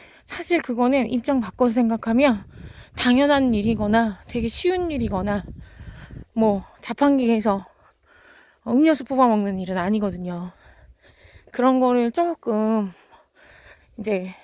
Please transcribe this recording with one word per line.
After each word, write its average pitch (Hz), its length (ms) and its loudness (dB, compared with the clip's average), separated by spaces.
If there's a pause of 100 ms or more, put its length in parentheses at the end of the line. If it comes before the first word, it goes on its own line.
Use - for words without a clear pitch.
(240)
사실 - 380 -2
그거는 247 480 0
입장 254 300 0
바꿔서 233 340 0
생각하면 226 720 2 (520)
당연한 269 580 2
일이거나 214 760 0
되게 233 200 -4
쉬운 359 420 -2
일이거나 202 540 -4 (880)
뭐 208 320 0 (160)
자판기에서 233 840 0 (1000)
음료수 285 380 2
뽑아먹는 214 540 2
일은 185 180 -6
아니거든요. 180 760 -4 (1000)
그런 262 280 2
거를 247 300 2
조금 220 840 -2 (1040)
이제 190 460 -4